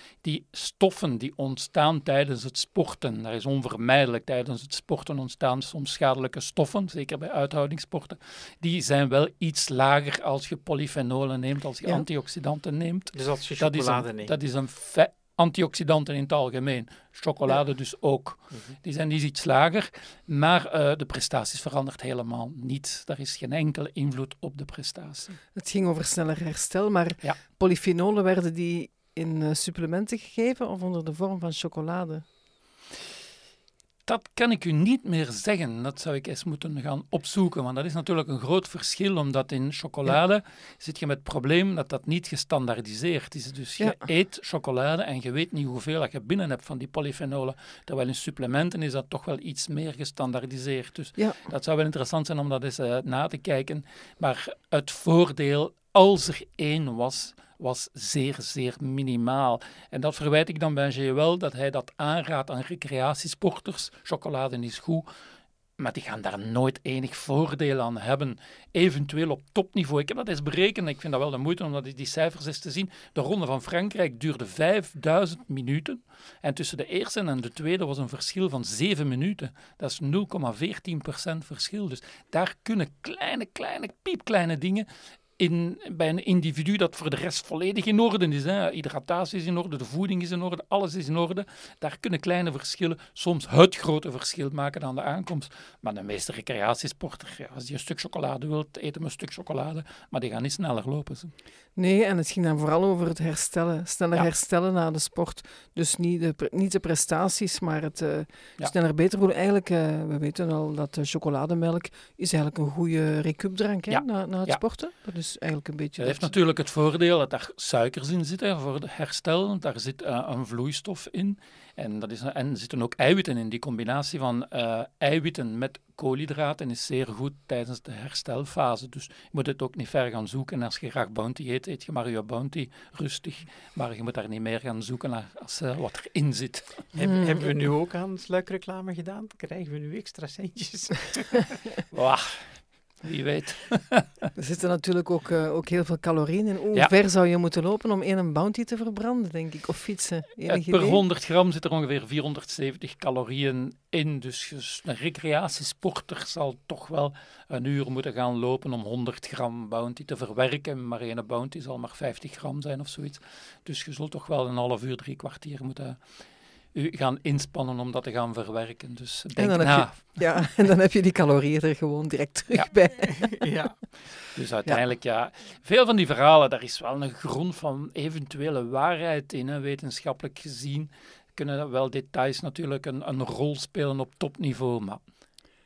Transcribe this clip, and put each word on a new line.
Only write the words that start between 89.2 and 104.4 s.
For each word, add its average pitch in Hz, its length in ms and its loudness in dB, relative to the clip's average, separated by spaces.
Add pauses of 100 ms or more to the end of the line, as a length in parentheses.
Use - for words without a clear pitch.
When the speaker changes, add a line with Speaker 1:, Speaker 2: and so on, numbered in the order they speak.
Speaker 1:
is 160 60 -6
in 175 120 0
orde, 170 200 -4
de 127 80 -6
voeding 180 360 -2
is 175 100 -4
in 175 100 -2
orde, 175 260 -4
alles 196 280 0
is 165 120 -4
in 156 100 0
orde. 180 280 0 (340)
Daar - 200 -6
kunnen 180 200 -2
kleine 175 320 0
verschillen 165 460 -4 (160)
soms - 360 -2
het 175 260 10
grote 151 360 -2
verschil 135 400 -4
maken 143 320 -4
aan 131 120 -6
de 135 60 -4
aankomst. 156 540 -4 (240)
Maar 110 140 -4
de 98 100 -8
meeste 101 280 -4
recreatiesporters, - 1040 -4
ja, 135 180 -12
als 131 100 -10
die 131 80 -10
een 139 60 -6
stuk - 200 -8
chocolade 135 480 -4
wilt, 151 300 -4
eten 147 240 -6
we 160 60 -4
een 139 60 -6
stuk - 200 -10
chocolade, 156 500 -6 (260)
maar 139 120 -2
die 123 80 -2
gaan 113 120 -4
niet 139 100 0
sneller 127 380 -2
lopen, 147 280 -4
ze. 175 100 -16 (480)
Speaker 3:
Nee, 190 300 6
en 196 120 4
het 160 120 0
ging 175 160 2
dan 156 140 4
vooral 156 240 4
over 175 240 4
het 165 100 -2
herstellen, 165 680 0
sneller 170 300 2
Speaker 1:
Ja. 170 60 4
Speaker 3:
herstellen 175 500 2